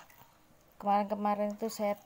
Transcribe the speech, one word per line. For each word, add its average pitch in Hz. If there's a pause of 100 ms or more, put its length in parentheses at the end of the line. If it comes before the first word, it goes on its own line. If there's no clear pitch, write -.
(800)
kemarin-kemarin 208
itu 226
saya 208